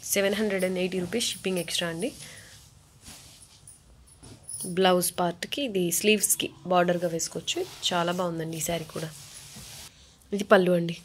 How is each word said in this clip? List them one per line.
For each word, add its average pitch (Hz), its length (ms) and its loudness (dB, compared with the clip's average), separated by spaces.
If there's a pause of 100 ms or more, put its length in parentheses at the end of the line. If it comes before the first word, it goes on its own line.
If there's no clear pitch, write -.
(140)
సెవెన్ 202 260 2
హండ్రెడ్ 196 280 2
అండ్ 185 140 -2
ఎయిటీ 185 220 0
రూపీస్ 226 260 -2
షిప్పింగ్ 185 320 -2
ఎక్స్ట్రా 170 320 -2
అండి. 180 160 -4 (2750)
బ్లౌజ్ 180 320 6 (100)
పార్ట్కి 175 500 -2
ఇది 190 140 0 (160)
స్లీవ్స్కి 208 480 4 (240)
బార్డర్గా 175 440 4
వేసుకోవచ్చు. 165 440 -6 (300)
చాలా 175 300 2
బాగుందండి 165 420 -2
ఈ - 60 -4
శారీ 165 260 -2
కూడా. 160 160 -6 (1200)
ఇది 202 220 -2
పళ్ళు 185 260 8
అండి. 170 240 -2